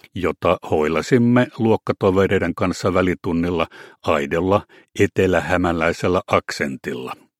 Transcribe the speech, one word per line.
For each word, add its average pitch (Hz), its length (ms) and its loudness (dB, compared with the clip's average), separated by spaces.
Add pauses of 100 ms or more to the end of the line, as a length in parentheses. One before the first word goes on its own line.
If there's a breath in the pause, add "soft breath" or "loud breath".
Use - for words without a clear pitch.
(160 soft breath)
jota 87 420 0 (140)
hoilasimme 120 760 2 (100)
luokkatovereiden 98 1000 0
kanssa 92 380 -2
välitunnilla 87 760 -2 (340 loud breath)
aidolla 85 640 0 (340 soft breath)
etelähämäläisellä 90 1300 0
aksentilla. - 880 -4 (260)